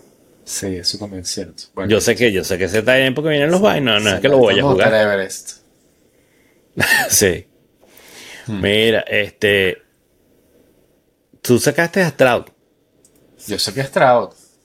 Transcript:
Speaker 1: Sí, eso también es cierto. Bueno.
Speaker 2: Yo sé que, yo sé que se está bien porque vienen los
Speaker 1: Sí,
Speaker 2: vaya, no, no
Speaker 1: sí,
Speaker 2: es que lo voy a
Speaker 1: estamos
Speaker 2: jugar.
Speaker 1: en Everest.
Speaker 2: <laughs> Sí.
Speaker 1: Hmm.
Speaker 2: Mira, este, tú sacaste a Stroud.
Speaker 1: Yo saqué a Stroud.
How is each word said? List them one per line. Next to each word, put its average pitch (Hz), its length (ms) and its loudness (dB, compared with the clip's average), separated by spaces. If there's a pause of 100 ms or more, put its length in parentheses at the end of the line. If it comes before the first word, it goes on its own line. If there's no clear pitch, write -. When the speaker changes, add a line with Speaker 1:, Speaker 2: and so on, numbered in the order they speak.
(460)
Speaker 1:
Sí, 95 300 -8
eso 87 220 -6
también 98 260 -12
es - 60 -12
cierto. 90 340 -12 (100)
Bueno. 95 160 -6
Speaker 2:
Yo 104 120 4
sé 113 140 0
que, 113 160 2
yo 92 120 -2
sé 92 140 -4
que 90 100 -2
se 104 120 -2
está 120 180 2
bien 131 160 2
porque 151 160 -4
vienen 147 220 0
los 185 80 2
Speaker 1:
Sí, 202 40 0
Speaker 2:
vaya, 180 180 2
no, 110 180 0
no 107 100 0
Speaker 1:
sí, 95 60 2
Speaker 2:
es 95 60 -4
que 135 80 4
lo 139 80 4
voy 110 160 4
a 98 40 2
Speaker 1:
estamos 135 160 2
Speaker 2:
jugar. 110 200 2
Speaker 1:
en 110 80 2
Everest. 98 560 -4 (1160)
Speaker 2:
<laughs> - 340 -2
Sí. 87 380 0 (1000)
Speaker 1:
Hmm. 104 140 -8
Speaker 2:
Mira, 107 400 2
este, 101 760 0 (1600)
tú 120 180 2
sacaste 165 420 0
a 170 80 0
Stroud. 120 360 2 (1000)
Speaker 1:
Yo 101 120 -6
saqué 107 220 -6
a 135 40 -6
Stroud. 123 440 2 (360)